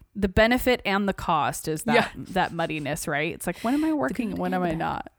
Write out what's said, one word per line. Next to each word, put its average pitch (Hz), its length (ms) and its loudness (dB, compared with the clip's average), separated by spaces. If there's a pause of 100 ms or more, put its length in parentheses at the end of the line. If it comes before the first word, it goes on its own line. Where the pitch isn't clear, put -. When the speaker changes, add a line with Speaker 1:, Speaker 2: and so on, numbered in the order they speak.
(160)
Speaker 1:
the 196 120 0
benefit 240 560 4
and 202 240 2
the 196 60 0
cost 147 540 0
is 156 160 -4
that, 147 100 2
Speaker 2:
Yeah. 226 220 4
Speaker 1:
that 175 360 -2
muddiness, 156 540 -4
right? 151 280 -2
It's - 120 -8
like, 175 140 -4
when 240 140 0
am 302 100 2
I 320 60 2
Speaker 2:
The 311 60 0
Speaker 1:
working? 254 340 -2
Speaker 2:
good 180 80 -4
Speaker 1:
When 180 160 0
Speaker 2:
and 180 100 2
Speaker 1:
am - 20 2
I 170 40 2
Speaker 2:
bad. 160 80 -2
Speaker 1:
not? 160 400 -4